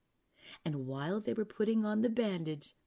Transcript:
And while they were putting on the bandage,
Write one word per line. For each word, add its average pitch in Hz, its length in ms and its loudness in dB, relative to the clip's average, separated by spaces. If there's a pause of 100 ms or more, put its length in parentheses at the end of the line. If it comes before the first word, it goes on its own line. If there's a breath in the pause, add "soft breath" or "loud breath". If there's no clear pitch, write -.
(640 loud breath)
And 143 220 -2
while 143 320 -2
they 226 140 -2
were 220 140 0
putting 220 400 2
on 214 160 2
the 240 80 4
bandage, 180 640 -2 (120)